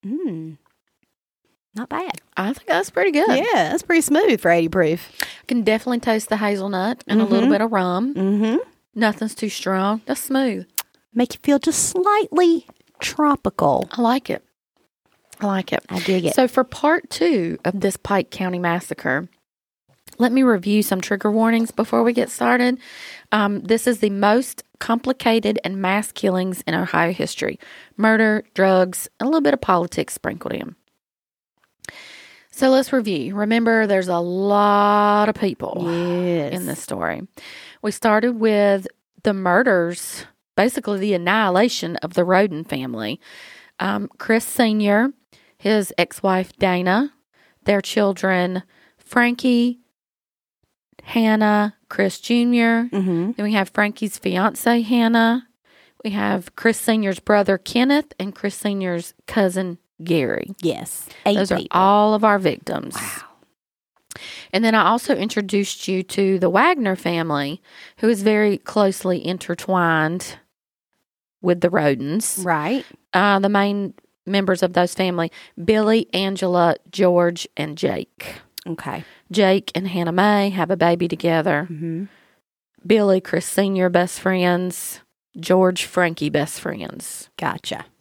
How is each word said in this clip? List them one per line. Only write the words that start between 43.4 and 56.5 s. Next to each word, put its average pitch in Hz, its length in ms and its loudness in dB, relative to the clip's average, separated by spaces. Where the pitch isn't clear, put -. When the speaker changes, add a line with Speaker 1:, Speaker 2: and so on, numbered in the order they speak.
Speaker 2:
Um, 202 380 -4
Chris 226 260 0
Senior, 214 680 2
his 208 400 0
ex-wife 185 580 -2
Dana, 185 560 0
their 202 160 2
children 185 840 0
Frankie, 240 800 0
Hannah, 214 720 2
Chris 196 300 -2
Junior. 240 720 2
Speaker 1:
Mm-hmm. 185 420 0
Speaker 2:
Then 208 100 -6
we 208 100 -2
have 196 160 0
Frankie's 208 480 -4
fiance 208 640 0
Hannah. 233 640 2
We 226 80 -4
have 202 440 -4